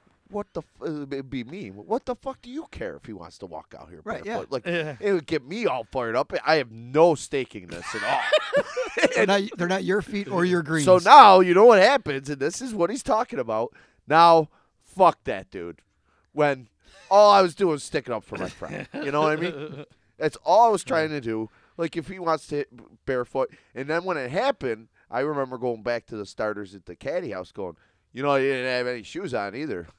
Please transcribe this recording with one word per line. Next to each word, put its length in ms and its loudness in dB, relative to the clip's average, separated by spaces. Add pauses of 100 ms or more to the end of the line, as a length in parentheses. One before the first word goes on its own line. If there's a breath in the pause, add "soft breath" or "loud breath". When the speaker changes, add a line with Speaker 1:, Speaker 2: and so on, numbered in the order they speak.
(300)
Speaker 1:
"What 220 -10
the 80 -10
f-," 280 -20
uh, 220 -10
it'd 200 -10
be 140 -8
me. 260 -16
"What 360 -8
the 80 -6
fuck 280 -14
do 80 -20
you 200 -14
care 260 -12
if 100 -20
he 60 -16
wants 260 -18
to 80 -16
walk 320 -18
out 100 -20
here 160 -20
Speaker 2:
Right, 200 -10
yeah. 100 -10
Speaker 1:
barefoot?" 180 -10
Like, 140 -6
Speaker 3:
Yeah. 340 -6
Speaker 1:
it 120 -2
would 140 -2
get 200 -6
me 200 -6
all 180 -4
fired 320 -6
up. 160 -2 (140)
I 100 4
have 140 -4
no 440 2
stake 420 -8
in 120 -16
this 260 -14
at 100 -8
all. 580 0
<laughs> 520 -2
Speaker 2:
They're 120 0
not, 160 0 (140)
they're 120 -4
not 160 -4
your 180 -2
feet 260 -8
or 160 -2
your 180 0
greens. 220 -2
Speaker 1:
So 140 8
now, 420 10
you 140 4
know 100 8
what 160 10
happens, 480 2
and 120 -6
this 200 -4
is 140 -10
what 160 -2
he's 120 -8
talking 360 -4
about. 340 -4 (340 soft breath)
Now, 420 6 (340)
fuck 420 0
that 260 -10
dude. 300 -12 (520)
When 360 -2 (420 soft breath)
all 200 8
I 100 8
was 140 0
doing 180 0
was 120 -6
sticking 280 -6
up 120 -8
for 120 -14
my 120 -8
friend. 440 -14
You 200 -8
know 100 0
what 100 2
I 80 -4
mean? 440 -10 (180)
Speaker 3:
<laughs> 160 -20
Speaker 1:
That's 260 -4
all 220 6
I 40 4
was 140 -2
trying 260 -2
to 100 -8
do. 280 -6 (280 soft breath)
Like, 200 -6
if 120 -10
he 100 -14
wants 300 -4
to 80 -6
hit 200 -8
b-, 60 -20 (240)
barefoot. 460 -4 (220 soft breath)
And 140 -12
then 160 -4
when 120 -4
it 140 -8
happened, 580 -6 (220)
I 100 -4
remember 360 -6
going 260 -6
back 240 -6
to 100 -14
the 100 -10
starters 480 -8
at 100 -20
the 120 -18
caddy 340 -8
house 220 -12
going, 240 -12 (360)
"You 100 -10
know, 140 0
you 160 0
didn't 180 -4
have 160 -4
any 160 -8
shoes 300 -12
on 240 -6
either. 300 -10 (120)